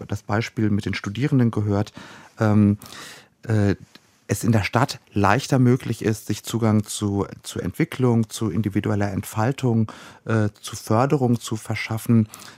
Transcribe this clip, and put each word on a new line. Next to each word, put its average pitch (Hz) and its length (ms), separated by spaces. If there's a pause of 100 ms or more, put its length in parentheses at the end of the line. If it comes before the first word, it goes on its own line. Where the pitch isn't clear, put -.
das 104 140
Beispiel 107 480
mit 101 160
den 104 80
Studierenden 120 560
gehört, 104 440 (460)
ähm, 104 380 (680)
äh, 101 260 (540)
es - 160
in 127 80
der 110 120
Stadt - 360 (140)
leichter 107 460
möglich 123 440
ist, 110 220
sich - 180
Zugang 107 400
zu, 101 440 (160)
zu - 160
Entwicklung, 117 680
zu 110 200
individueller 101 640
Entfaltung, 113 800 (340)
äh, 110 240 (100)
zu - 160
Förderung 123 640
zu - 160
verschaffen. 113 720 (300)